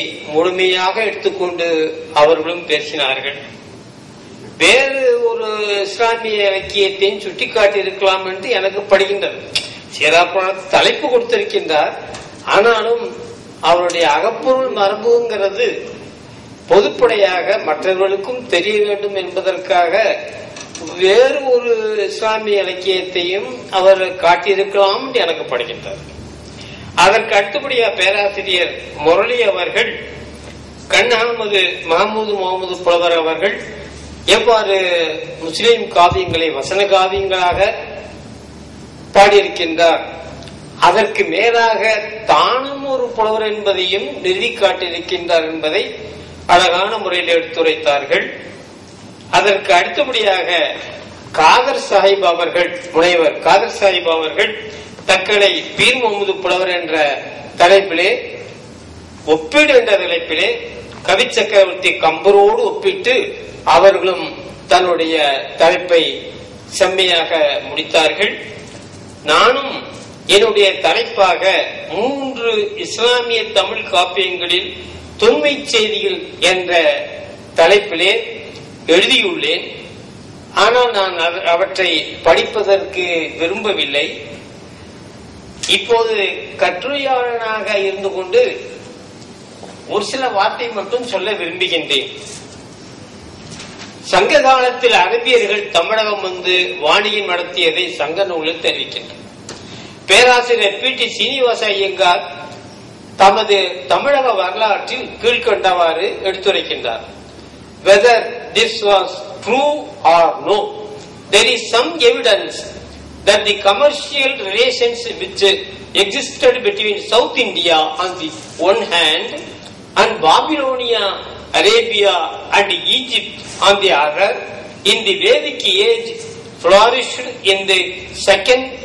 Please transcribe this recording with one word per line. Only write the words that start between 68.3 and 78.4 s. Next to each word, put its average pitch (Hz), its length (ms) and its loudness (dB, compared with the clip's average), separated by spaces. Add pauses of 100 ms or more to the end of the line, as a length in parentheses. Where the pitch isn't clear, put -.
நானும் 233 480 2 (540)
என்னுடைய 202 400 6 (140)
தலைப்பாக 185 640 2 (440)
மூன்று 240 600 -4 (280)
இஸ்லாமிய 233 640 0 (120)
தமிழ் 208 380 -2
காப்பியங்களில் 180 800 -2 (500)
தொன்மை 285 360 4 (120)
செய்திகள் 202 540 -2 (200)
என்ற 175 420 2 (720)
தலைப்பிலே 185 580 4 (720)